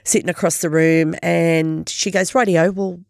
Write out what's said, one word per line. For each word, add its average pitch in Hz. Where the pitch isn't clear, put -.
sitting -
across 175
the 170
room, 160
and 165
she -
goes, 190
"Rightio, 190
well, 185